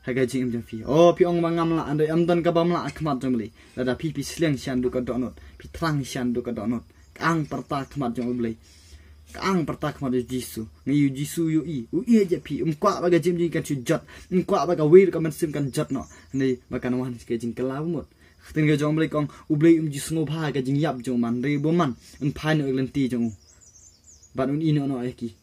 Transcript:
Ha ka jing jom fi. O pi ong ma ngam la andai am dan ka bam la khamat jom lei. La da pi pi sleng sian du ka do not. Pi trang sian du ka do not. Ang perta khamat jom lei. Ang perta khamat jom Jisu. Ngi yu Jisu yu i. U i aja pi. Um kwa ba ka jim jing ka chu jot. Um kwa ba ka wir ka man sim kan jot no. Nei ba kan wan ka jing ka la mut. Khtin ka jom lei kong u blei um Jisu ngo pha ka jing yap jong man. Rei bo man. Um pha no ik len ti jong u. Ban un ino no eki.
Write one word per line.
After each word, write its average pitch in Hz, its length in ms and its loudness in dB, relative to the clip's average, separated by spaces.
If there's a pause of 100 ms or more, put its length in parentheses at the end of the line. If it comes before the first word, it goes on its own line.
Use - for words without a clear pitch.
Ha 127 80 -4
ka 131 120 2
jing 127 260 -2
jom 117 160 -4
fi. 110 180 -10
O 160 300 6
pi 180 100 4
ong 175 160 0
ma 165 80 0
ngam 165 280 0
la 156 140 -2
andai 151 200 2
am 170 140 2
dan 175 180 2
ka 170 80 2
bam 170 240 2
la 139 140 -4
khamat 143 320 -4
jom 131 180 0
lei. 104 120 -6 (240)
La 127 80 -4
da 127 120 0
pi 156 160 -6
pi 143 100 -6
sleng 151 360 -2
sian 127 240 -4
du 123 80 0
ka 127 100 -2
do 123 180 -4
not. 120 160 -4 (240)
Pi - 80 -20 (100)
trang 151 280 -2
sian 123 300 -4
du 120 80 -2
ka 120 100 -6
do 113 160 -4
not. 117 160 -2 (360)
Ang 160 260 0
perta 135 460 -6
khamat 131 240 -4
jom 123 300 -4
lei. 113 100 -4 (960)
Ang 180 160 0
perta 143 300 -6
khamat 135 160 -4
jom 123 200 -2
Jisu. 123 300 -8 (240)
Ngi 135 180 0
yu 139 140 4
Jisu 147 260 -4 (120)
yu 156 80 2
i. 139 320 -6
U 175 100 0
i 226 160 6
aja 170 220 0
pi. - 200 -6
Um 160 100 0
kwa 190 280 0
ba 170 120 0
ka 170 100 6
jim 175 160 0
jing 170 160 0
ka 160 60 0
chu 147 140 -4 (120)
jot. 156 160 0 (280)
Um 180 120 2
kwa 180 240 0
ba 175 80 2
ka 156 80 0
wir 170 260 10
ka 160 140 -4
man 160 80 0
sim 156 240 -4
kan 143 160 -2
jot 151 240 -2
no. - 80 -4 (300)
Nei 131 260 0 (100)
ba 127 140 -4
kan 127 160 -2
wan 127 160 -6 (140)
ka 120 100 0
jing 117 160 -6
ka 123 80 -4
la 135 160 -4
mut. 160 280 -4 (360)
Khtin 151 240 0
ka 151 80 4
jom 151 240 0
lei 160 80 2
kong 147 200 -2 (240)
u 156 40 4
blei 160 240 6
um 160 80 -2
Jisu 139 280 -8
ngo 156 120 -2
pha 151 240 -4
ka 143 80 -2
jing 135 240 0
yap 131 160 -2
jong 120 240 -2
man. 120 180 -2
Rei 147 220 0
bo 160 80 2
man. 165 240 2 (240)
Um 143 180 -2
pha 156 160 0
no 147 140 2
ik 131 80 0
len 131 160 -2
ti 135 160 0
jong 117 240 -2
u. - 0 - (1040)
Ban 131 140 -2
un 147 120 -2
ino 147 260 2
no 127 160 -4
eki. 120 400 -8